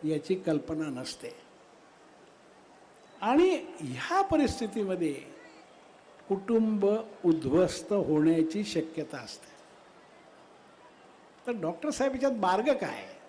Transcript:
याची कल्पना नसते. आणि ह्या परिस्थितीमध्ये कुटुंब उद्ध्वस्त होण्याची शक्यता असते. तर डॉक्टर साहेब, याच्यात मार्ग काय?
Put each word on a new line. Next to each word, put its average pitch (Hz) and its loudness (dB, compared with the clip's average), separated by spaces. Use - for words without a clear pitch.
याची 151 -2
कल्पना 156 -4
नसते. 123 -12
आणि 294 4
ह्या 151 -2
परिस्थितीमध्ये 214 0
कुटुंब 214 2
उद्ध्वस्त 160 2
होण्याची 160 2
शक्यता 160 -6
असते. - -16
तर 233 -6
डॉक्टर 175 -4
साहेब, 269 0
याच्यात 269 0
मार्ग 226 2
काय? 117 -6